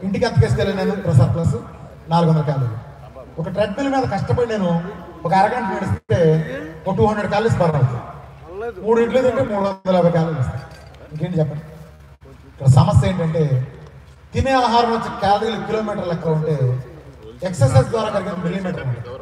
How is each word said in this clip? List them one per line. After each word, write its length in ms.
ఇంటికి 240
ఎంత 160
తీసుకెళ్ళాను 360
నేను 260
ప్రెషర్ 280
ప్లస్ 220
నాలుగు 200
వందల 160
క్యాలరీలు. 300
ఒక 160
ట్రెడ్‌మిల్ 380
మీద 200
కష్టపడి 400
నేను 160
ఒక 160
అరగంట 320
నడిస్తే 460
ఒక 140
టూ 120
హండ్రెడ్ 240
క్యాలరీస్ 280
బర్న్ 180
అవుతుంది. 220
మూడు 200
ఇడ్లీ 200
తింటే 260
మూడు 160
వందల 320
యాభై 160
క్యాలరీలు 260
వస్తాయి. 220
ఇంకేంటి 280
చెప్పండి? 240
ఇక్కడ 160
సమస్య 340
ఏంటంటే 320
తినే 200
ఆహారం 300
వచ్చే 140
క్యాలరీలు 440
కిలోమీటర్ 440
లెక్క 160
ఉంటే 180
ఎక్సర్సైజ్ 460
ద్వారా 220
కలిగే 200
మిల్లీమీటర్ 420
ఉంటుంది. 240